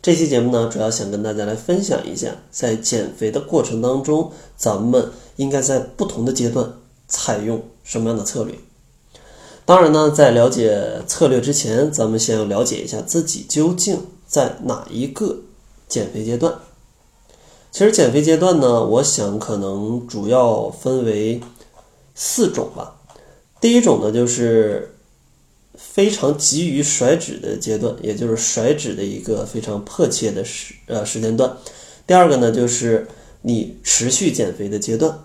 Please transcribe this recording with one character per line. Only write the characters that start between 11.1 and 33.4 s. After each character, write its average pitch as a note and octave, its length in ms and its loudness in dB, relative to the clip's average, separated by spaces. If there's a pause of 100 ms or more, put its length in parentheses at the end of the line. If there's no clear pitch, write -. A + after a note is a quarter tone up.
略 B2+ 120 4
之 C#3 140 -2
前， B2 360 0
咱 A2+ 200 0
们 A2 100 0
先 A2+ 160 0
要 G#2+ 80 -2
了 G2+ 180 0
解 - 200 -2
一 - 40 -10
下 G#2+ 140 -8
自 E3+ 220 0
己 - 260 -6
究 D#3 240 2
竟 F3+ 260 -2 (280)
在 - 380 0
哪 - 260 -6
一 A#2+ 160 -6
个 - 320 -6 (500)
减 G#2+ 240 -6
肥 A2 140 -8
阶 A#2 100 -2
段。 D#3+ 200 0 (1160)
其 - 60 -12
实 G#3 120 6
减 C#3 220 4
肥 C#3+ 80 4
阶 D#3+ 160 4
段 F3 240 4
呢， A#2+ 240 4
我 A2+ 180 2
想 G#2 360 -2
可 G#2+ 180 -6
能 G#2 500 -4
主 G#2 220 -8
要 A#2 400 4
分 B2+ 380 -2
为 A2 340 -2 (720)
四 - 360 0
种 - 260 -4
吧。 - 200 -14 (680)
第 A#3 100 4
一 A#3+ 80 8
种 D#3 220 4
呢， G#2 100 0
就 A#2+ 140 2
是 A2+ 680 0 (840)
非 - 360 0
常 D3 280 0
急 E3 320 0
于 C#3 120 0
甩 C#3+ 340 2
脂 - 220 -8
的 - 180 -6
阶 A2 200 -4
段， G2+ 240 -2
也 G#2 140 -4
就 A#2 140 -4
是 A2+ 80 0
甩 A#2 360 0
脂 B2+ 220 -2
的 G2 100 -6
一 G2+ 140 -8
个 G#2 260 -4
非 A2 160 -10
常 G#2 240 -8
迫 - 220 -2
切 - 240 -2
的 G2 140 -6
时-， - 300 -14 (120)
呃， G#2+ 180 -6
时 A2 160 -8
间 A2+ 160 -2
段。 B2+ 200 0 (500)
第 F3+ 80 4
二 F3 140 8
个 C#3+ 80 4
呢， A#2+ 140 2
就 A#2+ 180 0
是 A#2 400 0 (340)